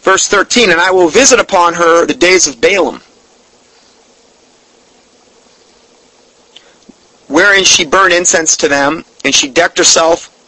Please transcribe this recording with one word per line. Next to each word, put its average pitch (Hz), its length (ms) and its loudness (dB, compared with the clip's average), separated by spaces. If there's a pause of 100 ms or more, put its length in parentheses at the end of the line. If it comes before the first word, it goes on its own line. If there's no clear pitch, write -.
Verse 190 240 0
thirteen, - 420 0
"And 165 100 0
I 185 120 0
will 180 180 2
visit 240 300 2
upon 175 340 0
her 170 320 2
the 147 80 -4
days 175 320 0
of 135 160 -8
Balaam, 160 400 -2 (4000)
wherein 190 380 2
she - 180 0
burned 180 300 0
incense 170 440 -2
to 160 100 -2
them, 143 360 -2 (220)
and 139 80 -2
she 143 160 -2
decked 170 300 -2
herself 170 500 0 (180)